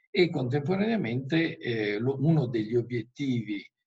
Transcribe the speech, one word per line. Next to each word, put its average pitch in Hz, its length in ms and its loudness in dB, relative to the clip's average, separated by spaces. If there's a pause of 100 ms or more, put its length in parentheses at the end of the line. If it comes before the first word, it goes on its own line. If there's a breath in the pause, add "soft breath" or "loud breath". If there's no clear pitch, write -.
(140 soft breath)
e 170 160 4
contemporaneamente, 147 1300 0
eh, 107 400 -2
lo, 131 220 0
uno 143 280 4
degli 110 280 -2
obiettivi, 113 920 -4 (220)